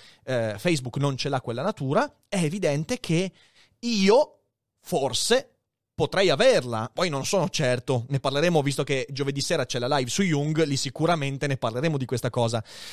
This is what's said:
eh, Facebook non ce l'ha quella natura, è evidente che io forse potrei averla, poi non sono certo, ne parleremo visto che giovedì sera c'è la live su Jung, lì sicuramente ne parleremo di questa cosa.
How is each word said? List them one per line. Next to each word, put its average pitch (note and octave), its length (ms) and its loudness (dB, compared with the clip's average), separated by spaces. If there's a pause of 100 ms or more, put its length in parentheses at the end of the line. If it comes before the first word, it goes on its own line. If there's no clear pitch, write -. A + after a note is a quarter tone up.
(240)
eh, A2+ 340 -2
Facebook C3+ 400 -2
non C#3 180 0
ce C#3+ 120 -4
l'ha C3+ 120 -2
quella A#2+ 220 -6
natura, G3 480 0 (180)
è F#3+ 140 -2
evidente D#3+ 580 -2
che F3 320 0 (480)
io A#3 600 4 (400)
forse - 800 -2 (400)
potrei E3+ 320 2
averla, C3+ 640 2
poi F#3 140 0
non C#3 180 -4
sono F#3 220 0
certo, B2 600 0
ne C3+ 100 0
parleremo D3 420 2
visto C#3 220 -2
che C3 260 -2
giovedì C#3 300 -4
sera D3+ 260 0
c'è B2+ 140 -6
la C3 160 0
live C3+ 120 -2
su G3 140 -2
Jung, D3+ 400 0
lì C#3+ 140 0
sicuramente C#3+ 720 -2
ne C3+ 80 -2
parleremo C3 420 -2
di C3 60 -4
questa A#2+ 260 -2
cosa. A#2 320 0 (300)